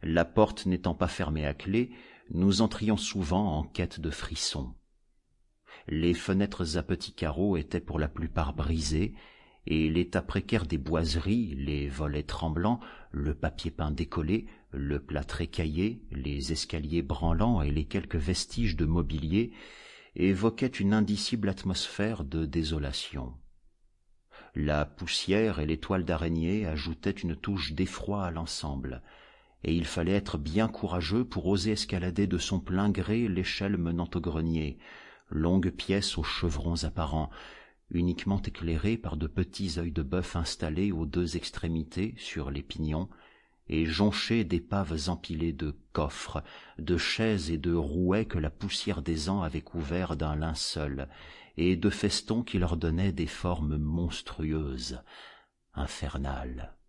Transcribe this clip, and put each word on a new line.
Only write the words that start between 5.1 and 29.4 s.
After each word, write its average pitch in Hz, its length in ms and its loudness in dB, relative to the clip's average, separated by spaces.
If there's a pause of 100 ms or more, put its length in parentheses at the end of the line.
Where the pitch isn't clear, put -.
Les 80 260 4
fenêtres 95 640 0
à 80 60 0
petits - 300 -4
carreaux 87 420 2
étaient 85 240 0
pour - 200 -4
la 78 100 2
plupart 80 440 -2
brisées, 78 600 0 (520)
et 80 220 4
l'état 87 320 2
précaire 98 440 0
des 78 120 -2
boiseries, 80 760 0
les 71 320 -2
volets 73 360 -2
tremblants, 87 560 0 (320)
le 71 220 -2
papier 76 380 -4
peint 76 200 -2
décollé, 85 560 0 (240)
le 71 280 -2
plâtre 69 420 -4
écaillé, 85 680 -2
les 69 400 -4
escaliers 78 500 -2
branlants 82 600 4
et 73 100 2
les 76 140 2
quelques - 300 -2
vestiges 85 600 2
de 80 100 2
mobilier 80 680 2 (640)
évoquaient 101 520 4
une 101 260 2
indicible 104 560 2
atmosphère 95 720 -2
de 80 220 0
désolation. 71 880 -2 (1200)
La 73 320 2
poussière 92 720 0
et 73 60 0
les 78 140 0
toiles 95 260 0
d'araignée 82 600 0
ajoutaient 80 440 -2
une 87 260 -2
touche 80 380 -4
d'effroi 95 500 -2
à 87 80 -2
l'ensemble, 69 680 -6 (640)